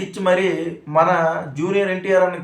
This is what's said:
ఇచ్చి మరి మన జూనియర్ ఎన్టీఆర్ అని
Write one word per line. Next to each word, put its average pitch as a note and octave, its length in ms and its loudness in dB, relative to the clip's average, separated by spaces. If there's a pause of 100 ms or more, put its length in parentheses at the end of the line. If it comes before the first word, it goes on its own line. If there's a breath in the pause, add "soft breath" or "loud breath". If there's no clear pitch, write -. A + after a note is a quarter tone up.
ఇచ్చి - 240 -10
మరి F#3 180 2 (500)
మన E3 140 4 (480)
జూనియర్ G3 340 0
ఎన్టీఆర్ F#3 360 2
అని F3 160 -6